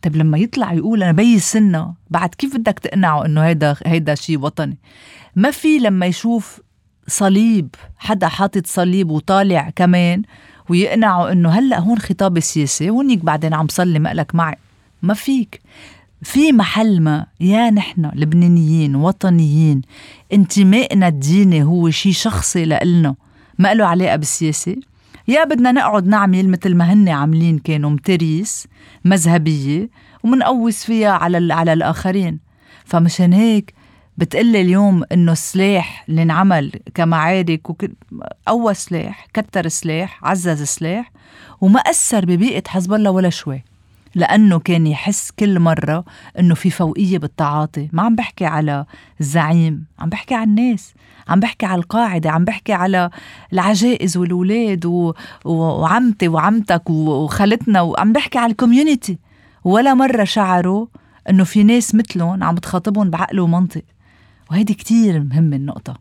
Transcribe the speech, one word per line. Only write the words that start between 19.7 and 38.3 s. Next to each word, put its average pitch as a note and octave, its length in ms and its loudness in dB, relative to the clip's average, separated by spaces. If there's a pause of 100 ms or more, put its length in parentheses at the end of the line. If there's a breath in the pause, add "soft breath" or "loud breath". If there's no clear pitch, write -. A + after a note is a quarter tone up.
انتمائنا G3 760 4
الديني D#3+ 560 2
هو E3+ 260 2
شي F3+ 240 0
شخصي F#3+ 520 -2
لإلنا، D#3+ 500 0 (440 soft breath)
ما F#3+ 140 4
له A3 120 2
علاقة F3+ 300 0
بالسياسة، D#3 600 -4 (520 soft breath)
يا D4 160 2
بدنا B3+ 280 2
نقعد G#3 360 0
نعمل F#3+ 420 2
متل F#3 260 0
ما F3 180 4
هن G#3 160 4
عاملين D#3+ 500 0
كانوا D3 300 -4
متريس E3 760 -2 (380 soft breath)
مذهبية E3 840 0 (340 soft breath)
ومنقوس A#3 600 0
فيها A3 280 0
على F3 260 0
ال-، E3+ 140 0
على E3 220 0
الآخرين. E3 680 -2 (460 soft breath)
فمشان F3 480 2
هيك G#3+ 400 2 (440 soft breath)
بتقلي G3+ 440 0
اليوم F#3 500 2
إنه E3+ 200 2
السلاح F#3 760 -2
اللي D#3+ 140 0
انعمل E3 480 0 (240)
كمعارك E3+ 720 -2
وكل، E3+ 240 -10 (540)